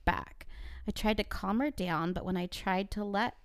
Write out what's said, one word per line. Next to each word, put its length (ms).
back. 420
I 40
tried 260
to 80
calm 340
her 120
down, 420
but 120
when 120
I 80
tried 460
to 120
let 420